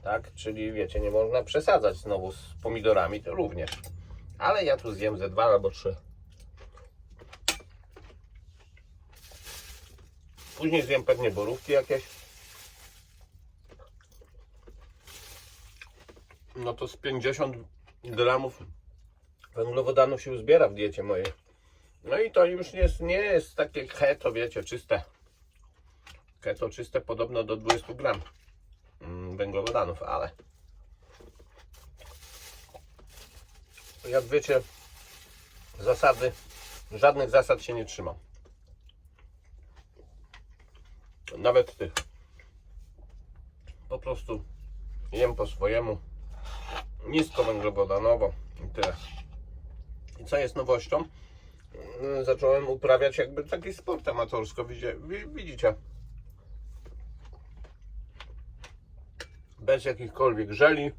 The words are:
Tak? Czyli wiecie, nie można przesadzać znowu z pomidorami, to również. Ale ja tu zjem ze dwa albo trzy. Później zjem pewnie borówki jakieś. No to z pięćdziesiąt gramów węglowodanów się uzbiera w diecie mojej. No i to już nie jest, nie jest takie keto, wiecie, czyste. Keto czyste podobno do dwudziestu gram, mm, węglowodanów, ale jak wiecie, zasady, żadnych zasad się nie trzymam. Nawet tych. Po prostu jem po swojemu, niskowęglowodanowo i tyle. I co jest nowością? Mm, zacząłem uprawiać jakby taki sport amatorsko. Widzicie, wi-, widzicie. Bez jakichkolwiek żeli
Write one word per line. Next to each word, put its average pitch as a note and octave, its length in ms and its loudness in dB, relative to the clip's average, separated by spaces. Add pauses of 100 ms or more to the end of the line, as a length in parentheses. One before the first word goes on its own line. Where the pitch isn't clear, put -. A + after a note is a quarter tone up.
Tak? G#2 320 -4
Czyli A2 380 -6
wiecie, - 280 -4
nie G#2 100 0
można A2 320 2
przesadzać D3+ 540 4
znowu F#2+ 360 -4
z - 300 -16
pomidorami, G#2 600 2
to - 120 -6
również. E2+ 360 -4 (680)
Ale G3 260 2
ja C#3 120 4
tu A#2 160 -8
zjem G#2 260 -2
ze F#2+ 120 -2
dwa G#2+ 140 4
albo G2 260 6
trzy. - 260 -4 (4000)
Później D#3+ 260 2
zjem C3 220 2
pewnie B2 260 4
borówki A2 420 -2
jakieś. C3+ 360 2 (4000)
No A#2+ 180 -6
to B2+ 140 -6
z - 80 -16
pięćdziesiąt C3+ 600 -2 (480)
gramów B2 580 2 (920)
węglowodanów B2+ 680 4
się C3 100 -8
uzbiera C3+ 360 6
w G2+ 60 -2
diecie G2+ 280 -2
mojej. G2 240 0 (760)
No C3+ 140 0
i A3 120 2
to F3+ 140 6
już F3+ 280 -2
nie F#3 80 -6
jest, - 200 4
nie E3+ 160 0
jest F#3+ 380 0
takie D3 320 -2
keto, C#3 460 2
wiecie, A#2 320 -4
czyste. - 380 -2 (1400)
Keto - 280 -4
czyste - 320 -4
podobno A#2 440 -2
do A2 120 -2
dwudziestu A#2 380 -2
gram, B2+ 260 -2 (800)
mm, F2+ 360 -10
węglowodanów, G2 680 -2
ale - 280 -4 (3750)
jak B2+ 160 4
wiecie, C3+ 380 2 (1160)
zasady, B2 540 4 (600)
żadnych C3+ 380 6
zasad C3 320 6
się B2 120 -6
nie A2+ 100 -4
trzymam. - 300 -10 (3250)
Nawet - 380 6
tych. - 160 -6 (2000)
Po B2+ 100 -6
prostu A#2+ 460 -8 (680)
jem A#2+ 220 2
po G#2 120 -2
swojemu, G#2+ 520 0 (1080)
niskowęglowodanowo G#2 1300 2 (320)
i - 40 -8
tyle. F#2+ 280 -2 (1200)
I A2 40 -12
co - 120 0
jest C3+ 200 0
nowością? B2+ 520 0 (920)
Mm, C3+ 240 -2
zacząłem C3+ 440 4
uprawiać C3 500 4
jakby C#3 260 -2
taki F#3 300 -6
sport - 340 -4
amatorsko. A#2+ 560 -4
Widzicie, A#2 320 -6
wi-, F3 320 -10
widzicie. C3+ 460 0 (3750)
Bez B2+ 260 2
jakichkolwiek A#2 680 0
żeli C#3+ 460 6